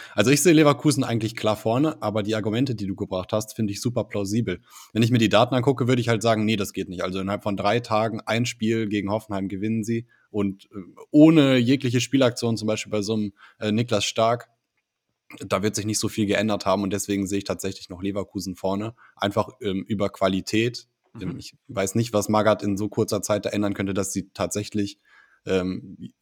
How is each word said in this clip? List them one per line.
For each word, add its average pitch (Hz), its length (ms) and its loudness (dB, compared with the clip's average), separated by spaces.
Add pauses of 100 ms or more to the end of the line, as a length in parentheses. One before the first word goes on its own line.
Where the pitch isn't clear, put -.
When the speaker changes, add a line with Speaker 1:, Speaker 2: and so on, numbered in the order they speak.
(140)
Speaker 1:
Also 104 160 4
ich 143 120 4
sehe 180 100 6
Leverkusen 143 500 4
eigentlich 110 320 -2
klar 107 220 0
vorne, 135 440 0
aber 107 220 -2
die 107 140 -2
Argumente, 110 400 -2
die 98 100 -6
du 95 80 -4
gebracht 92 380 -6
hast, 107 240 -4
finde 107 160 -2
ich 101 80 -10
super 120 240 -2
plausibel. 101 560 -4 (320)
Wenn 110 100 0
ich 117 80 2
mir 123 80 4
die 107 100 4
Daten 107 280 4
angucke, 123 320 2
würde 127 120 2
ich 113 80 -2
halt 113 140 0
sagen, 110 220 2
nee, 107 120 0
das 98 160 -4
geht 92 160 -6
nicht. 87 140 -6
Also 92 180 -4
innerhalb 98 220 -4
von 101 140 -4
drei 101 240 2
Tagen 110 460 -2
ein 113 200 0
Spiel 113 420 -2
gegen 101 220 -2
Hoffenheim 101 380 -4
gewinnen 107 340 -4
sie 117 240 -4 (240)
und, 101 360 -4
äh, - 120 -16 (320)
ohne 151 460 8
jegliche 127 440 2
Spielaktion, 120 560 2
zum 107 120 -4
Beispiel 107 240 -4
bei 107 100 -2
so 104 120 -4
einem, 107 180 -4 (260)
äh, 107 140 -2
Niklas 110 320 0
Stark, 117 440 0 (1000)
da 95 160 0
wird 107 140 -2
sich 101 100 -4
nicht 107 140 -2
so 110 80 -2
viel 107 180 0
geändert 101 400 0
haben 98 160 2
und 95 100 -2
deswegen 101 340 -2
sehe 98 120 -4
ich 101 60 -6
tatsächlich - 440 -8
noch 92 140 -14
Leverkusen 95 540 -6
vorne. 101 380 -4 (220)
Einfach, 104 320 0 (120)
ähm, 95 260 -4
über 101 240 -2
Qualität. 104 760 -2 (340)
Ähm, 90 100 -6
Speaker 2:
Mhm. 135 80 -8
Speaker 1:
ich - 180 -18 (120)
weiß 98 280 -4
nicht, 117 160 0
was 101 160 0
Magath 107 340 4
in 104 140 -2
so 104 120 -4
kurzer 107 340 -2
Zeit 104 220 -2
da - 60 -4
ändern 104 240 0
könnte, 98 200 -2
dass 95 180 -2
sie 95 200 -6
tatsächlich, 101 640 -4 (480)
ähm, 95 760 -4